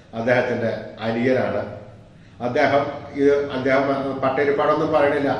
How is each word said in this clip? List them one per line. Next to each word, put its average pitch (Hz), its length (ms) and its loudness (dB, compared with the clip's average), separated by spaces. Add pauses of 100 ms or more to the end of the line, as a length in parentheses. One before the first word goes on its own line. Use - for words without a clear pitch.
(140)
അദ്ദേഹത്തിന്റെ 113 640 0 (200)
അനിയനാണ്. 113 760 0 (680)
അദ്ദേഹം 139 440 2 (280)
ഇത്, 143 360 2
അദ്ദേഹം 135 680 0
പട്ടേരിപ്പാടൊന്നും 143 760 0
പറയണില്ല. 143 360 2 (120)